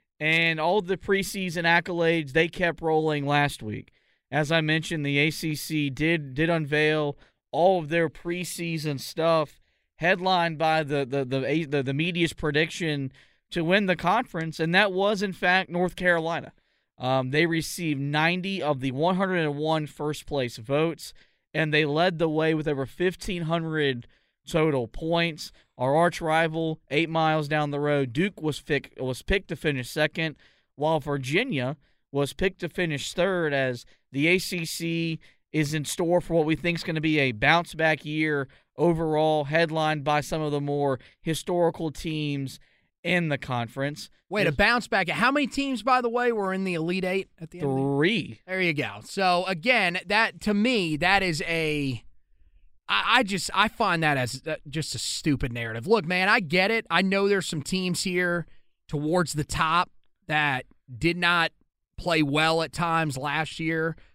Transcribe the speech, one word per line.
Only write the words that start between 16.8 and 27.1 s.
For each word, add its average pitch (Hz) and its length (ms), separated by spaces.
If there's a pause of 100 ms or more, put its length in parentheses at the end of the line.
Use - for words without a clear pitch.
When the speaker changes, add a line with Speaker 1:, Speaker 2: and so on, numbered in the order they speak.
Speaker 1:
Um, 131 340
they 156 140
received 160 560
ninety 170 600
of 135 200
the 135 100
one 160 240
hundred 185 220
and 151 180
one 156 320
first-place 143 680
votes, 139 560 (400)
and 156 200
they 151 120
led 160 340
the 170 80
way 160 260
with 151 140
over 139 180
fifteen 175 580
hundred 156 640 (380)
total 151 420
points. 170 640 (240)
Our 131 180
arch 170 240
rival, 160 640 (100)
eight 156 180
miles 156 380